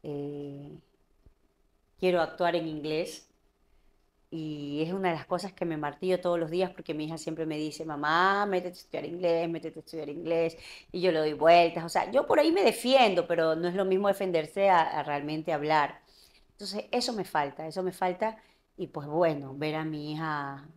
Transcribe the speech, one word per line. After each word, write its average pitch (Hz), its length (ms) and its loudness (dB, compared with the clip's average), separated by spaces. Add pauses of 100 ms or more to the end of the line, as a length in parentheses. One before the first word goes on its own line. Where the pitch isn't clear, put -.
Eh, 143 760 -10 (1200)
quiero 180 220 2
actuar 170 360 0
en 165 120 -2
inglés. 156 600 -6 (1000)
Y 147 520 -6
es 165 100 -2
una 190 180 0
de 165 60 -2
las 139 100 -10
cosas 185 260 -4
que - 120 -6
me 165 120 -2
martillo 165 440 -2
todos 175 180 0
los 160 120 -2
días 180 220 -2
porque - 220 -10
mi 151 120 -4
hija 160 100 -8
siempre 160 300 -6
me 156 120 -4
dice, 151 260 -6
"Mamá, 165 640 2
métete 180 300 -2
a - 40 -18
estudiar 156 260 -10
inglés, 170 420 0
métete 165 300 -8
a 151 40 -14
estudiar 156 260 -10
inglés". 165 480 -2 (360)
Y 180 80 -6
yo 175 120 4
le 160 80 2
doy 156 140 2
vueltas. 165 500 6
O 165 40 -8
sea, 175 220 -2
yo 247 160 2
por 302 140 6
ahí 311 120 4
me 381 120 4
defiendo, 233 640 4
pero 160 260 2
no 165 140 0
es 175 60 -2
lo 196 100 0
mismo 190 240 2
defenderse 196 600 0
a, 180 120 8 (200)
a - 40 -4
realmente 151 480 -4
hablar. 151 480 2 (520)
Entonces, 202 400 -10
eso 247 200 0
me 208 120 -4
falta, 151 440 -4
eso 185 160 -6
me 180 80 -2
falta. 190 440 -2 (400)
Y 180 120 -8
pues 147 180 -10
bueno, 147 500 0
ver 151 200 -4
a 160 80 -4
mi 151 280 -6
hija 147 540 -6 (100)